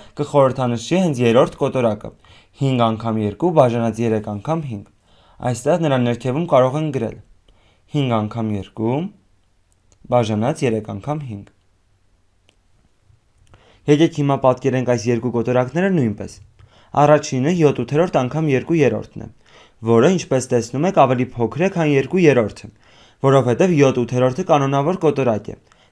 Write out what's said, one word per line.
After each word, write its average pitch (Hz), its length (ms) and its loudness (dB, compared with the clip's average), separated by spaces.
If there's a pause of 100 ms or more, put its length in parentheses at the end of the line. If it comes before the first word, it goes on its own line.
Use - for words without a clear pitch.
(120)
կխորհրդանշի 131 880 0
հենց 147 180 -2
երրորդ 123 380 4
կոտորակը։ 117 560 -2 (460)
Հինգ 131 260 0
անգամ 110 340 -2
երկու 107 320 -2
բաժանած 117 480 2
երեք 110 320 -2
անգամ 151 320 -6
հինգ։ 107 240 -12 (520)
Այստեղ 139 440 -2
նրա 139 160 2
ներքևում 123 480 -2
կարող 131 320 2
ենք 151 160 -4
գրել 113 240 -6 (760)
հինգ 139 200 0
անգամ 107 380 -4
երկու 110 460 -4 (1080)
բաժանած 117 560 0
երեք 110 260 -2
անգամ 113 320 -8
հինգ։ 104 280 -12 (2500)
Եկեք 156 280 4
հիմա 139 220 0
պատկերենք 127 540 0
այս 113 160 -2
երկու 120 260 -2
կոտորակները 127 580 -2
նույնպես։ 110 460 -2 (560)
Առաջինը 147 580 2
յոթ 147 300 2
ութերորդ 160 340 0
անգամ 147 320 -2
երկու 139 320 0
երրորդն 110 460 -2
է, - 20 -16 (540)
որը, 117 300 4
ինչպես 135 360 -2
տեսնում 127 400 -2
եք, 196 120 0
ավելի 127 280 2
փոքր 117 340 -4
է, 190 80 2
քան 165 220 0
երկու 147 320 0
երրորդը, 120 460 2 (540)
որովհետև 135 520 2
յոթ 135 240 2
ութերորդը 127 460 -2
կանոնավոր 139 540 0
կոտորակ 127 480 -2
է։ - 80 -14 (360)